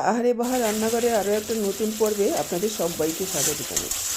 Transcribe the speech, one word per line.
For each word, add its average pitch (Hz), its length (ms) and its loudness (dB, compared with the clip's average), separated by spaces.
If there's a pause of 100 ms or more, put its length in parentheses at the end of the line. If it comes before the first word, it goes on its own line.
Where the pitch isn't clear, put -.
আহারে 240 260 4
বাহার 240 280 0
রান্নাঘরে 226 520 2
আরও 202 180 2
একটা 214 260 0
নতুন 214 400 0
পর্বে 214 300 2 (120)
আপনাদের 185 320 -2
সবাইকে 160 540 -2
স্বাগত 143 340 -2
জানাই। - 320 -4 (260)